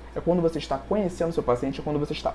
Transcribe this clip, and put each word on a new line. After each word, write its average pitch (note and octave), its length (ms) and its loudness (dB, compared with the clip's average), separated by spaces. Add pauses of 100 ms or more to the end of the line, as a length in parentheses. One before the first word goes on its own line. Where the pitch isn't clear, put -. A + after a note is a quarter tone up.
(160)
É D3+ 40 -2
quando E3+ 220 4
você E3 160 2
está - 220 -2
conhecendo F#3 500 0
o E3+ 40 -4
seu - 100 0
paciente, C3 360 2
é - 40 -10
quando D3+ 160 0
você D3 140 -2
está - 200 -2